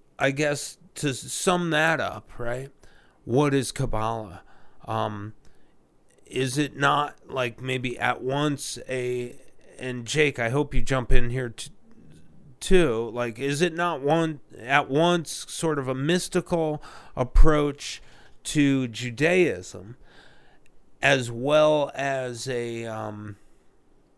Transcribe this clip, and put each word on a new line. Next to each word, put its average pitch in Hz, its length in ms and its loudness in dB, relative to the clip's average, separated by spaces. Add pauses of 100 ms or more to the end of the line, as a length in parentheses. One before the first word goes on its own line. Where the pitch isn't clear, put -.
(200)
I 135 120 2
guess 147 460 -4 (180)
to 147 140 -2
s-, 123 100 -6
sum 175 520 -2
that 156 280 0
up, - 380 -8
right? 123 320 -6 (560)
What 139 280 2
is 135 180 0
Kabbalah? 110 720 -6 (420)
Um, 107 480 -6 (920)
is 131 320 -4
it 147 180 -2
not, 143 400 0 (140)
like, 123 320 -6
maybe 127 360 -6
at 123 240 -2
once 139 560 -4 (120)
a, 123 460 -6 (440)
and 123 260 -8
Jake, 147 340 0
I 113 100 -2
hope 139 240 -2
you 127 80 8
jump 131 300 2
in 120 180 10
here 123 200 -4
t-, - 220 -14 (880)
too, 120 540 4
like, 120 260 -4
is 139 220 -2
it 170 120 0
not 170 280 -4
one, 156 380 0 (180)
at 135 320 0
once 165 580 0
sort 156 320 -4
of 131 80 -6
a 131 80 -2
mystical 160 880 -2 (320)
approach 147 840 6 (440)
to 139 420 2
Judaism, 117 1080 -2 (1080)
as 135 300 2
well 147 600 2
as 131 540 -6
a, 117 380 -6
um, 107 520 -10 (800)